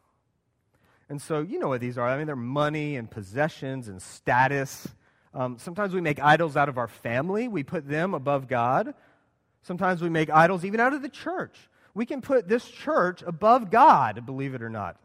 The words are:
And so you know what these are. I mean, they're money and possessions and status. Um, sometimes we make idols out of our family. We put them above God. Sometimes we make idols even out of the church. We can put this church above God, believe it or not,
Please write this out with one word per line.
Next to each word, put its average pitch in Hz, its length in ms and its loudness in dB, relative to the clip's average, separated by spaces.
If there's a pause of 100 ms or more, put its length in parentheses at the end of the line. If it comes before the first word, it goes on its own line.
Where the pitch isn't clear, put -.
(1080)
And 143 120 -10
so 151 200 -2
you 220 180 -6
know 277 80 -2
what 127 140 -2
these 123 160 -6
are. 120 100 0
I 131 100 0
mean, 151 100 -6
they're 147 80 -6
money 147 600 -2
and 113 140 -10
possessions 131 800 -6
and 92 140 -14
status. 135 840 0 (460)
Um, 127 260 -6
sometimes 185 340 -6
we 190 80 -2
make 147 180 0
idols 151 360 4
out 147 140 2
of 123 80 -8
our 117 100 -2
family. 175 600 -4
We 185 160 -4
put 151 240 -8
them 160 260 -2
above 139 340 -2
God. 131 460 0 (680)
Sometimes 180 400 -2
we 170 80 0
make 156 200 2
idols 165 340 6
even 202 160 -2
out 254 140 2
of 285 80 -6
the 294 80 -10
church. - 600 -10 (240)
We 226 120 -4
can 277 160 -6
put 240 260 0
this 233 220 0
church 190 560 -2
above 214 460 2
God, 151 540 6
believe 135 280 -6
it 123 80 -10
or 113 80 -8
not, 98 360 -6